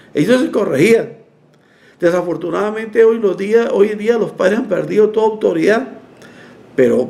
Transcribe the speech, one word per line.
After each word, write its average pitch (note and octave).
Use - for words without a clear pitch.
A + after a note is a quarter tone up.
ellos A#3
se D#4+
corregían. G3
Desafortunadamente, F3+
hoy, A3+
los G3+
días, G#3+
hoy G3+
en G#3
día A3
los F#3+
padres G#3
han A#3+
perdido F#3
toda A3
autoridad. G#3+
Pero B2